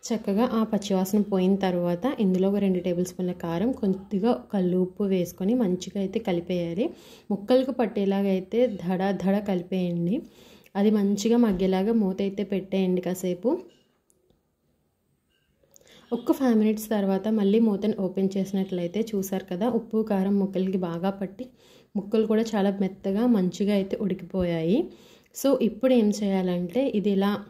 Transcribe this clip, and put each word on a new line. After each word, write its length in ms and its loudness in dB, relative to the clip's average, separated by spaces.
చక్కగా 500 0
ఆ 120 2
పచ్చివాసన 560 0
పోయిన 360 2
తర్వాత 480 0
ఇందులో 280 4
ఒక 80 0
రెండు 240 0
టేబుల్ 260 -2
స్పూన్ల 260 -6
కారం, 400 -2
కొద్దిగా 600 0
కల్లు 260 0
ఉప్పు 260 -2
వేసుకొని 500 -2
మంచిగా 460 -2
అయితే 180 -4
కలిపేయాలి. 680 -2
ముక్కలకు 420 2
పట్టేలాగా 580 0
అయితే 360 0
ధడ 440 -2
ధడ 280 0
కలిపేయండి. 840 -2
అది 140 4
మంచిగా 460 2
మగ్గేలాగా 560 2
మూత 280 0
అయితే 240 -2
పెట్టేయండి 560 0
కాసేపు. 500 -2
ఒక్క 200 -2
ఫైవ్ 240 2
మినిట్స్ 320 2
తర్వాత 400 0
మళ్ళీ 320 2
మూతను 400 2
ఓపెన్ 360 0
చేసినట్లయితే 640 -4
చూసారు 500 -4
కదా, 180 -2
ఉప్పు 340 -2
కారం 360 0
ముక్కలకి 400 0
బాగా 320 -2
పట్టి 340 -10
ముక్కలు 300 0
కూడా 160 2
చాలా 280 0
మెత్తగా 460 -2
మంచిగా 480 2
అయితే 260 0
ఉడికిపోయాయి. 760 0
So 120 0
ఇప్పుడు 320 2
ఏం 160 6
చేయాలంటే 800 0
ఇది 220 0
ఇలా 400 0